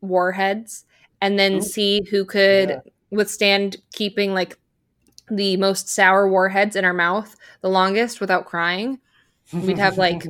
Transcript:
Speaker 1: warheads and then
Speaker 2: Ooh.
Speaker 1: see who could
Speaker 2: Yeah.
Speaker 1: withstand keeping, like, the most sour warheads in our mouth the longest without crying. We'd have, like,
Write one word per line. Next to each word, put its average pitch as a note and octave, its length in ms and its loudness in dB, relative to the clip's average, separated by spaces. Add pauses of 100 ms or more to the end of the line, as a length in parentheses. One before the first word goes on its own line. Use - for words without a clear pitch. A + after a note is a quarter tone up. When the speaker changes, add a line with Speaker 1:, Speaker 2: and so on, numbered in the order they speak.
Speaker 1:
warheads F#3+ 840 -4 (360)
and G3 180 0
then G3 180 2
Speaker 2:
Ooh. F#3+ 60 -2
Speaker 1:
see G3+ 480 -2
who G3 160 0
could G3 420 4
Speaker 2:
Yeah. - 120 -6 (300)
Speaker 1:
withstand G3+ 680 0 (160)
keeping, G3+ 400 -4
like, F#3 240 -4 (720)
the G3 260 -2
most F#3+ 320 -2
sour G3 400 4
warheads F#3+ 480 2
in G3 80 0
our F3+ 100 2
mouth F3+ 420 -2 (240)
the F#3+ 80 -4
longest G3 520 0
without F#3 260 -2
crying. F#3 520 -4 (520)
We'd F3+ 280 -4
have, F#3+ 180 2
like, F3 340 0